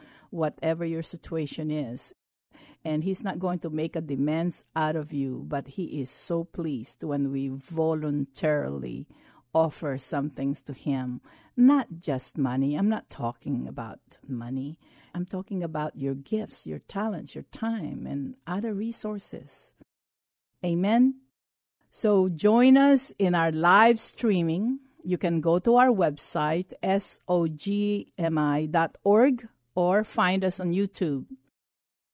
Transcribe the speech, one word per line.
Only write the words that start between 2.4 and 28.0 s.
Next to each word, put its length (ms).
And 180
He's 200
not 160
going 200
to 100
make 280
a 40
demands 640
out 200
of 160
you, 360
but 220
He 300
is 100
so 360
pleased 580
when 280
we 180
voluntarily 1600
offer 440
some 320
things 340
to 100
Him. 480
Not 440
just 380
money. 380
I'm 140
not 200
talking 580
about 580
money. 540
I'm 120
talking 380
about 340
your 180
gifts, 520
your 120
talents, 560
your 160
time, 540
and 300
other 280
resources. 1000
Amen. 500
So 400
join 480
us 420
in 160
our 160
live 480
streaming. 800
You 140
can 220
go 200
to 160
our 140
website, 840
S 440
O 200
G 680